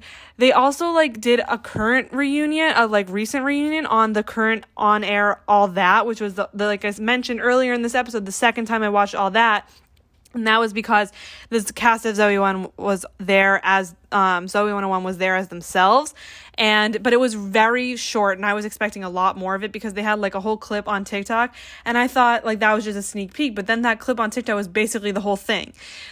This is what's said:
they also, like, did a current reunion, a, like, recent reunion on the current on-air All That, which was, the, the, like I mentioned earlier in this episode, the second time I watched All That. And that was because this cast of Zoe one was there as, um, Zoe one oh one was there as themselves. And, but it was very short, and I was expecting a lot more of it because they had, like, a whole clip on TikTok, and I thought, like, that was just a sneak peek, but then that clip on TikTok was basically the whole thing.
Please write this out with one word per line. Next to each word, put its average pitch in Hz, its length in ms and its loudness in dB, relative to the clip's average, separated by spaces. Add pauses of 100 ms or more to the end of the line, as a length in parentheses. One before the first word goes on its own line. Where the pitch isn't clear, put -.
(380)
they 254 140 6
also, 277 400 2
like, 302 280 2
did 240 300 2
a 233 80 0
current 233 560 -2
reunion, 302 640 0
a, 226 100 4
like, 208 240 0
recent 214 340 -4
reunion 294 440 -2
on 220 260 2
the 214 80 0
current 220 440 -2 (120)
on-air 208 720 2
All 208 220 4
That, 190 360 4
which 226 160 -4
was, 202 140 -4
the, 196 180 -4
the, 208 140 -2
like 202 180 -2
I 202 140 -4
mentioned 240 420 -2
earlier 247 320 2
in 240 80 -2
this 233 140 -4
episode, 233 320 -4
the 190 40 -8
second 233 340 0
time 220 180 -2
I 208 60 0
watched 202 260 0
All 196 160 0
That. 220 360 2 (720)
And 220 100 -4
that 220 120 4
was 226 140 0
because 214 380 0 (380)
this 226 220 -2
cast 226 340 2
of 220 100 -2
Zoe 202 240 4
one 190 380 0
was 190 280 -2 (120)
there 196 460 4
as, 185 320 0 (160)
um, 190 360 2
Zoe 208 240 0
one 202 120 -4
oh 196 60 -2
one 185 140 -2
was 185 140 -6
there 185 180 0
as 185 140 -4
themselves. 196 640 2 (460)
And, 214 440 2
but 233 100 2
it 240 60 6
was 254 140 2
very 220 640 0
short, 196 400 0
and 196 80 -6
I 202 80 0
was 208 120 -4
expecting 208 380 -6
a 185 60 -8
lot 185 280 0
more 185 160 -4
of 196 100 -4
it 208 80 -8
because 214 220 -10
they 202 80 -6
had, 214 180 0
like, 196 140 -2
a 196 60 -6
whole 214 180 -4
clip 208 300 -8
on 202 160 -4
TikTok, 226 500 -2 (320)
and 233 140 0
I 254 80 2
thought, 240 380 2
like, 220 160 -2
that 220 120 4
was 247 100 0
just 208 140 -8
a 202 60 -6
sneak 196 300 -10
peek, 285 200 -4
but 202 140 -8
then 226 160 0
that 226 160 0
clip 240 200 -4
on 220 120 -2
TikTok 226 240 -4
was 202 120 -4
basically 208 440 -2
the 196 100 -4
whole 196 140 -2
thing. 196 380 -4 (380)